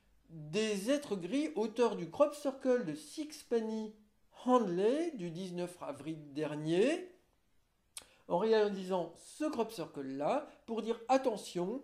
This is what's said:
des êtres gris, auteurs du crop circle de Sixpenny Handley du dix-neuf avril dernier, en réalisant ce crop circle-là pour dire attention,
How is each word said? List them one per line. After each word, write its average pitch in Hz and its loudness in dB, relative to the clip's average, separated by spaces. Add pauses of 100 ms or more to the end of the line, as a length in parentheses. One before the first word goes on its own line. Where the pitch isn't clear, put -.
(300)
des 196 -2
êtres 277 0
gris, 254 -2
auteurs 220 2
du 175 -6
crop 294 4
circle 254 0
de 151 -4
Sixpenny 220 -4 (500)
Handley 247 4
du 175 -6
dix-neuf 175 -6
avril 143 -8
dernier, 156 2 (1160)
en 175 2
réalisant 190 2
ce - -8
crop 233 0
circle-là 147 -4 (180)
pour 226 -4
dire 226 -2
attention, 233 0